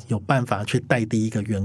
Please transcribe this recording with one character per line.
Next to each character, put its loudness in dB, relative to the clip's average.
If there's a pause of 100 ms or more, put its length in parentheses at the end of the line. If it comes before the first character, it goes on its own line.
有 -2
办 0
法 -2
去 0
带 2
第 2
一 -4
个 -2
员 -2